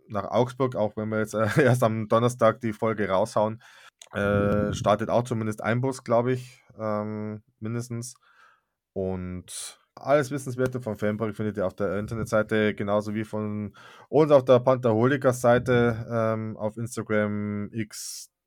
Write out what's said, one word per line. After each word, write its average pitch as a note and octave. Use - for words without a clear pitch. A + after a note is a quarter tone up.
nach G2+
Augsburg, B2
auch G#2+
wenn G#2+
wir A2
jetzt, G#2+
äh, G#2+
<laughs> B2
erst B2
am A2
Donnerstag A#2
die A2
Folge G#2+
raushauen. G#2+
Äh, G2+
startet G#2
auch A#2
zumindest A2
ein A#2+
Bus, C3
glaub A#2+
ich, B2+
ähm, G#2+
mindestens. A#2
Und F#2
alles C3+
Wissenswerte B2+
vom G#2+
Fanprojekt G#2+
findet G#2+
ihr F#2+
auf F#2
der G2
Internetseite, G#2+
genauso G#2
wie A2
von G#2
uns D3
auf C3+
der B2+
Pantherholika-Seite, B2
ähm, A2
auf G#2+
Instagram, G#2
X, -